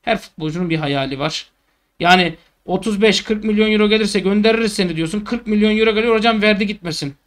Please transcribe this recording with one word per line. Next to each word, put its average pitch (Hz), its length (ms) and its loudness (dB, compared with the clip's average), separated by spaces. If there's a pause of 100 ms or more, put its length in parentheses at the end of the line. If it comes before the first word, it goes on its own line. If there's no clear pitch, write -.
Her 214 160 -2
futbolcunun 165 520 -6
bir 160 60 0
hayali 139 440 -4
var. 151 300 -6 (500)
Yani 175 360 4 (300)
"Otuz 190 360 -2
beş, 202 220 2
kırk 214 200 -4
milyon 214 280 0
euro 214 180 4
gelirse 214 300 0
göndeririz 208 540 2
seni." 180 220 -2
diyorsun. 160 240 -4
Kırk 233 280 -6
milyon 214 300 2
euro 220 180 2
geliyor, 226 200 2
"Hocam 220 260 2
Verdi 208 260 2
gitmesin." 165 480 -8 (100)